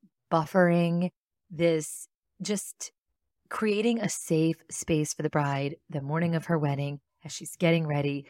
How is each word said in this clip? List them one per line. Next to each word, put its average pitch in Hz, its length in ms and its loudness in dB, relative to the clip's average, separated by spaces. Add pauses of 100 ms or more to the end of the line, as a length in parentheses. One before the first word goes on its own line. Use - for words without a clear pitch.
(320)
buffering, 170 800 4 (400)
this 160 580 0 (340)
just - 500 -6 (580)
creating 220 500 0
a 220 100 -2
safe 160 480 0 (120)
space - 440 -2
for - 100 -6
the 151 60 -2
bride 139 480 -2 (120)
the 147 120 -6
morning 165 340 0
of 160 100 -2
her 170 140 0
wedding 143 400 -2 (240)
as 151 80 -14
she's - 240 -12
getting 165 320 2
ready. 143 420 -2